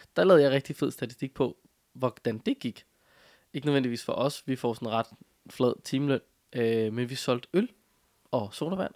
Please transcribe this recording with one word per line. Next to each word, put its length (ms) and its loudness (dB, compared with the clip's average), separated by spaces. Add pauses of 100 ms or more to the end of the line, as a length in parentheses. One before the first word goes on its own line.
(160)
der 80 4
lavede 180 8
jeg 100 6
rigtig 240 -2
fed 140 -2
statistik 440 -8
på, 240 -2 (340)
hvordan 460 -4
det 200 -2
gik. 260 -8 (680)
Ikke 140 -6
nødvendigvis 380 0
for 80 -4
os, 340 -2
vi 100 -2
får 180 -2
sådan 160 -8
ret 160 0 (440)
flad 340 0
timeløn, 360 0 (320)
øh, 400 0
men 180 -4
vi 40 -10
solgte 380 -2
øl, 160 2 (600)
og 240 -2
sodavand, 420 -4